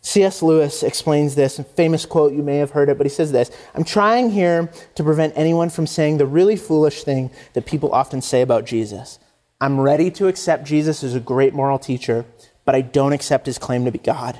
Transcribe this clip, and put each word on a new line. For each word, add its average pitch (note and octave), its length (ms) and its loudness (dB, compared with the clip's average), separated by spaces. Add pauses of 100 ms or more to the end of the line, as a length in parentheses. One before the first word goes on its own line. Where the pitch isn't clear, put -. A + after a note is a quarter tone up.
C - 200 2
S F#3+ 180 0
Lewis D#3 440 2
explains D3 500 0
this, C3+ 240 0
a D3 60 -10
famous E3 420 0
quote, D3+ 260 2
you C#3+ 120 -4
may C#3+ 140 0
have C#3+ 120 0
heard C#3+ 180 2
it, C#3 80 2
but C#3+ 100 0
he C#3+ 40 0
says D3+ 220 -2
this, A#2+ 180 2 (240)
I'm D#3+ 80 -2
trying A3+ 480 2
here E3+ 400 0 (240)
to - 80 -6
prevent D#3 320 2
anyone E3+ 340 2
from D#3+ 200 -4
saying D3+ 300 0
the C#3+ 80 4
really F3+ 280 4
foolish D#3 480 0
thing C3 300 -4 (220)
that A#2+ 120 -2
people D3 240 -2
often C3+ 320 -2
say B2+ 180 0
about A#2 260 2
Jesus. G#2+ 520 -8 (420)
I'm C3+ 200 0
ready D3+ 320 2
to G3 160 0
accept F3+ 340 -2
Jesus D3+ 400 -2
as B2+ 140 -4
a C3 40 -2
great C3 340 0
moral C#3 260 0
teacher, A#2 440 -4 (400)
but C3 120 2
I C3+ 60 0
don't C#3 320 0
accept C#3 320 -2
his C3 120 -8
claim B2 260 -4
to B2 60 0
be - 80 -8
God. B2 420 -4